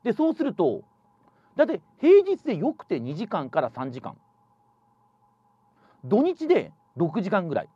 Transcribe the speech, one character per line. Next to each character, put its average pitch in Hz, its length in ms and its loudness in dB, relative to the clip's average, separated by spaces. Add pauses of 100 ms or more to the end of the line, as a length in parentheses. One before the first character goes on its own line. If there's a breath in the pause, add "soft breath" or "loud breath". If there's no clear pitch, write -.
で、 233 100 -2
そ 320 160 2
う 320 40 0
す 320 100 -4
る 277 100 -2
と、 120 280 0 (720 soft breath)
だ 302 100 4
い - 20 -8
た 320 60 -4
い 170 80 -8 (180)
平 381 240 8
日 381 200 -4
で 262 120 -4
よ 233 180 -2
く - 120 -16
て 151 140 -4
二 127 160 -8
時 220 120 -8
間 143 220 -4
か 151 120 0
ら 120 80 -4
三 127 220 -10
時 127 100 -14
間。 - 160 -14 (1900 soft breath)
土 208 180 2
日 320 240 -2
で 170 240 0 (240)
六 160 260 -2
時 185 80 -6
間 185 180 0
ぐ 143 80 -6
ら 87 80 -2
い。 - 120 -16